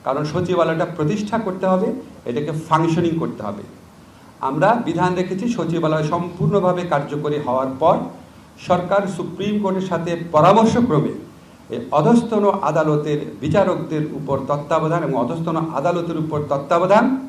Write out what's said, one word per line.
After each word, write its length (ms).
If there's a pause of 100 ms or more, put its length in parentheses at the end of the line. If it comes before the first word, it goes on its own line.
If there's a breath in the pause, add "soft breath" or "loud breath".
কারণ 220
সচিবালয়টা 600
প্রতিষ্ঠা 540
করতে 280
হবে, 200 (380 loud breath)
এটাকে 260 (160)
ফাংশনিং 520
করতে 240
হবে। 200 (760 loud breath)
আমরা 300 (160)
বিধান 300
রেখেছি, 340
সচিবালয় 540
সম্পূর্ণভাবে 800
কার্যকরী 560
হওয়ার 400
পর 180 (720 loud breath)
সরকার 400
সুপ্রিম 540
কোর্টের 300
সাথে 200 (200)
পরামর্শক্রমে 840 (560 loud breath)
এই 100 (120)
অধস্তন 520 (180)
আদালতের 580 (220)
বিচারকদের 640 (100)
উপর 240 (100)
তত্ত্বাবধান 560
এবং 120
অধস্তন 400 (200)
আদালতের 420
উপর 220 (100)
তত্ত্বাবধান 560 (240)